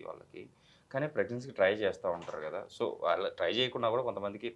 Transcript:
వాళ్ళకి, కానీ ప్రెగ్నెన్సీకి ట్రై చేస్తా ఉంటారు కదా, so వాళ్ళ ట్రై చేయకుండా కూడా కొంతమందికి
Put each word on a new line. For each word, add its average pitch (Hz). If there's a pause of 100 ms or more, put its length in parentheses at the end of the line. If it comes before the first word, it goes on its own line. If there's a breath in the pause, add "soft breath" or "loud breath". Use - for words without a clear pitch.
వాళ్ళకి, - (480 soft breath)
కానీ 143
ప్రెగ్నెన్సీకి 120
ట్రై 98 (100)
చేస్తా 95 (120)
ఉంటారు 82
కదా, 87 (140)
so 120 (240)
వాళ్ళ 87 (140)
ట్రై 87
చేయకుండా 123
కూడా 127
కొంతమందికి 101